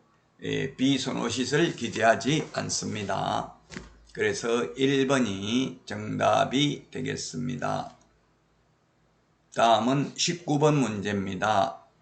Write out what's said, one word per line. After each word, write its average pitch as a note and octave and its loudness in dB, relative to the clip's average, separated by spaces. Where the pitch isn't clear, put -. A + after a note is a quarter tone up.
예, G#2+ -4
비선호 B2 0
시설 C3 0
기재하지 A2 0
않습니다. G2+ -4
그래서 A#2 0
일 C3+ 2
번이 A#2 0
정답이 G#2+ 0
되겠습니다. G1+ -6
다음은 A#2 4
십구 D3+ 0
번 D3 6
문제입니다. G2+ 0